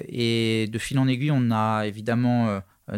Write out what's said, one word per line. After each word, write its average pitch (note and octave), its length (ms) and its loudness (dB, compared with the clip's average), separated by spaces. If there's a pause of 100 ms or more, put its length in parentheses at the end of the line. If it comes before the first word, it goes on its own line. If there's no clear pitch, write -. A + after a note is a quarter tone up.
et A2+ 600 0
de A2 100 -6
fil C3+ 220 -2
en C3 80 4
aiguille, C3 240 0
on B2 180 2
a A2 380 0
évidemment, A#2 600 0
euh, G2 100 -2 (380)